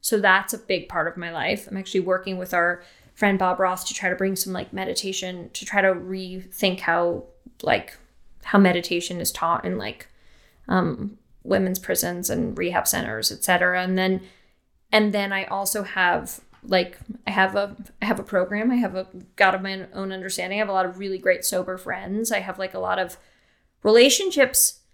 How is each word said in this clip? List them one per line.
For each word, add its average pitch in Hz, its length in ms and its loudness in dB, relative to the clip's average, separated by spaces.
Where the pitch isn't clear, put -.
So 214 200 0
that's 196 320 4
a 220 60 -6
big 175 320 -2
part 165 180 0
of - 80 -8
my 170 160 -8
life. 165 340 -4
I'm 196 120 -8
actually 190 220 -2
working 185 360 -2
with 180 180 -8
our 175 280 0
friend 196 240 2
Bob 185 200 2
Ross 185 260 0
to - 100 -6
try 185 160 -2
to 180 40 0
bring 190 220 -2
some, 185 160 -4
like, 185 200 -8
meditation, 185 800 -6
to - 100 -10
try 202 160 0
to 190 140 6
rethink 185 880 -4
how, 175 440 0
like, - 340 0
how - 160 2
meditation 180 640 2
is - 120 -4
taught 165 320 -2
in, 135 140 -4
like, - 300 -10
um, 180 480 0
women's 185 360 0
prisons 175 500 -4
and 233 300 -2
rehab 180 280 0
centers, - 460 -2
et - 120 -8
cetera. 180 380 2
And 185 140 0
then, 185 240 0
and 214 220 4
then 196 180 -2
I 196 120 -2
also 196 400 -4
have, 180 560 0
like, 180 340 0
I 202 40 -4
have 190 260 2
a, 202 180 -2
I - 20 -2
have 208 160 0
a 190 40 -10
program. 208 460 0
I 247 60 2
have 202 200 0
a 190 100 -6
God 190 180 6
of 190 80 -4
my 190 320 -6
own 190 180 -6
understanding. 185 460 -6
I - 20 0
have 208 80 0
a 196 40 -2
lot 185 140 2
of 180 120 -8
really 196 200 -4
great 185 280 2
sober 185 320 -2
friends. 202 520 -6
I 202 100 0
have, 185 180 -8
like, 185 160 -6
a 185 40 -6
lot 185 200 -2
of 180 180 -4
relationships. 262 960 6